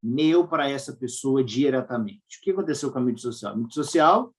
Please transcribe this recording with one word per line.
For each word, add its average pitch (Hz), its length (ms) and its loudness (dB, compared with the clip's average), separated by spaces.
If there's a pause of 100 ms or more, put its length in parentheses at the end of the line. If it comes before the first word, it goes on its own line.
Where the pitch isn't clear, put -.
Meu 156 460 2
pra 147 220 0
essa 135 240 -6
pessoa 131 500 0
diretamente. 123 920 -2
O - 40 -20
que 190 100 -2
aconteceu 160 400 -2
com 123 60 -6
a 127 40 -2
mídia 123 200 -2
social? 107 320 -8
A - 20 -6
mídia 117 180 -6
social 160 640 2